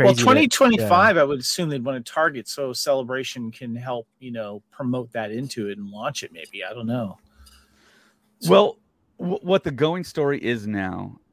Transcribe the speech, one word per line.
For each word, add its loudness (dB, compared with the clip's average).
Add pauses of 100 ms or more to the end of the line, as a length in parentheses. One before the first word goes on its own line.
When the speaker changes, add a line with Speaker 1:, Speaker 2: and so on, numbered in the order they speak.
Speaker 1:
crazy 8
that, 0
Speaker 2:
twenty 6
twenty-five, 6
Speaker 1:
yeah. 6
Speaker 2:
I 4
would -2
assume -4
they'd -4
wanna -4
target, -2
so -6
Celebration -4
can -10
help, -8 (120)
you -14
know, -10 (100)
promote -4
that -6
into -6
it -8
and -12
launch -8
it -14
maybe. -16
I -10
don't -8
know. -4 (1200)
So 2
Speaker 3:
Well, 6 (420)
w-, -4
what 0
the -4
going -2
story -4
is -4
now, -6 (140)